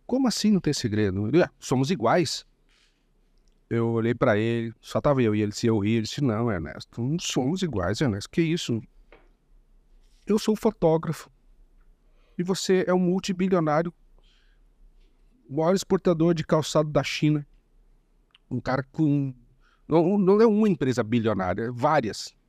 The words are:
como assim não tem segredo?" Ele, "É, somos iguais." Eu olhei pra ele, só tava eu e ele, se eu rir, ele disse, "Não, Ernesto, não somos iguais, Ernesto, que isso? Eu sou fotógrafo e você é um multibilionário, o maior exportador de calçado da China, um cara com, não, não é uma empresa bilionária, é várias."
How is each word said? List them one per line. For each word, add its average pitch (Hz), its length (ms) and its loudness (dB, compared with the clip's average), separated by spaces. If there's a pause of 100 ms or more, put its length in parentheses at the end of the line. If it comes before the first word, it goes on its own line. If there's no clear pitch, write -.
como 262 220 0
assim 214 220 0
não 190 100 2
tem 151 120 -2
segredo?" 104 560 -2
Ele, 151 140 4
"É, - 160 -2
somos 135 320 -2
iguais." 139 560 -2 (1200)
Eu 117 220 0
olhei 113 240 0
pra 120 220 2
ele, 113 440 -2
só - 200 -6
tava 139 220 2
eu 107 120 2
e 107 60 0
ele, 104 120 0
se - 140 -4
eu 113 120 4
rir, 104 160 0
ele 113 80 0
disse, - 180 -8
"Não, 120 300 0
Ernesto, 90 520 -8
não 147 160 -4
somos 160 440 -4
iguais, 104 380 -4
Ernesto, 104 300 -2
que 175 120 -2
isso? 156 380 -2 (1500)
Eu 208 120 2
sou 220 160 0
fotógrafo 165 760 -2 (1080)
e 180 40 -2
você 185 440 0
é 180 80 2
um 185 40 4
multibilionário, 175 960 0 (1600)
o 139 80 -8
maior 165 180 2
exportador 175 600 2
de 156 100 -6
calçado 151 460 0
da 143 120 0
China, 151 440 0 (1040)
um 127 100 -4
cara 135 220 -2
com, 143 520 -2 (540)
não, 170 300 4
não 202 220 4
é 233 60 6
uma 214 220 4
empresa 131 340 0
bilionária, 107 640 0
é 120 60 -6
várias." 123 640 -2 (140)